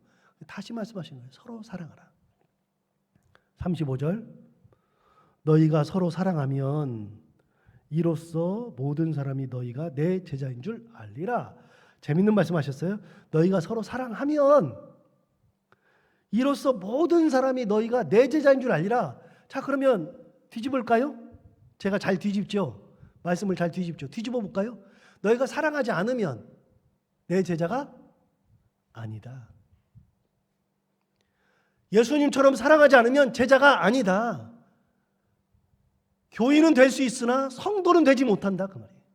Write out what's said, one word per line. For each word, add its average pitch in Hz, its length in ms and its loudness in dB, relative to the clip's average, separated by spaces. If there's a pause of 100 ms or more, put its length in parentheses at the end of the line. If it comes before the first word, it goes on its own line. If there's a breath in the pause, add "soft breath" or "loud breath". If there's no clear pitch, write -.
(480)
다시 - 240 -16
말씀하신 185 460 -12
거예요. 123 140 -20
"서로 233 300 -18
사랑하라." - 480 -16 (1500)
삼십오 151 400 -4
절, 170 280 -4 (1160)
"너희가 156 420 4
서로 180 260 -4
사랑하면 139 1120 -4 (680)
이로써 170 840 -4
모든 147 360 -2
사람이 135 340 -6
너희가 127 480 -10
내 180 300 -2
제자인 131 360 -10
줄 226 320 -12
알리라." 123 600 -8 (480 soft breath)
재밌는 196 320 2
말씀하셨어요. 170 640 -2 (320 loud breath)
너희가 180 280 2
서로 220 220 -6
사랑하면, 254 960 0 (1500)
"이로써 269 420 0
모든 294 580 2
사람이 254 360 0
너희가 220 420 0
내 226 200 6
제자인 277 320 4
줄 247 100 -2
알리라." 180 480 0 (300 soft breath)
자, 277 120 -8
그러면 262 560 0 (340)
뒤집을까요? 247 640 -2 (640)
제가 196 200 -2
잘 190 200 -2
뒤집죠? 196 760 -6 (280 soft breath)
말씀을 180 340 -2
잘 170 160 -2
뒤집죠? 165 360 -8
뒤집어 233 320 -8
볼까요? 202 380 -8 (440 soft breath)
"너희가 240 240 0
사랑하지 294 440 -4
않으면 190 560 -4 (800)
내 185 160 0
제자가 175 500 -4 (1000)
아니다. 113 560 -16 (2500)
예수님처럼 269 640 4
사랑하지 285 400 6
않으면 254 380 4
제자가 254 520 4
아니다. 202 680 -2 (1800)
교인은 294 440 4
될 254 160 8
수 269 120 -4
있으나 254 460 -2
성도는 349 560 2
되지 269 200 4
못한다." 196 440 -2
그 123 100 -16
말이에요. - 220 -20 (140)